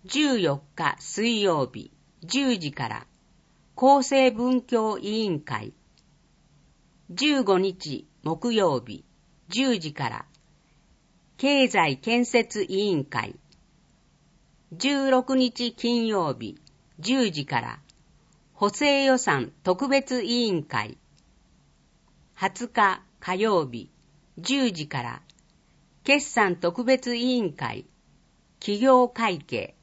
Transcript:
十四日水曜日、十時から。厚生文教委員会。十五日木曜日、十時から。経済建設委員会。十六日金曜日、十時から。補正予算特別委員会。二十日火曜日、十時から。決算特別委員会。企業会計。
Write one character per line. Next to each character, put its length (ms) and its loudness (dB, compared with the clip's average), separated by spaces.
十 360 0
四 220 0
日 240 0
水 420 -2
曜 320 2
日、 180 -16
十 360 0
時 160 -8
か 160 -6
ら。 180 -10
厚 260 6
生 260 4
文 320 0
教 380 -2
委 240 -2
員 160 -2
会。 340 -10
十 340 2
五 160 4
日 480 -4
木 300 -2
曜 260 2
日、 240 -16
十 280 0
時 160 -8
か 160 -6
ら。 160 -10
経 300 4
済 300 2
建 280 0
設 380 0
委 260 -2
員 140 0
会。 320 -6
十 400 0
六 240 2
日 380 0
金 340 0
曜 260 0
日、 260 -10
十 320 0
時 160 -6
か 160 -2
ら。 180 -12
補 160 0
正 340 2
予 140 4
算 340 -2
特 260 0
別 340 0
委 240 0
員 160 -2
会。 340 -6
二 180 -2
十 160 -10
日 360 2
火 160 -6
曜 320 0
日、 240 -12
十 320 0
時 160 -8
か 160 -6
ら。 180 -10
決 240 2
算 280 0
特 280 -4
別 320 0
委 220 0
員 160 -2
会。 320 -10
企 200 -4
業 280 6
会 320 -4
計。 440 -8